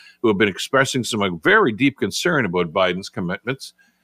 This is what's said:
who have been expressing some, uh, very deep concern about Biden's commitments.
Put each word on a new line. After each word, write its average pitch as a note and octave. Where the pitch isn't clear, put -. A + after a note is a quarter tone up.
who A#2
have G#2
been G#2
expressing C3
some, G#2+
uh, F#2+
very F3+
deep C3
concern C3+
about F2+
Biden's F#2
commitments. G2+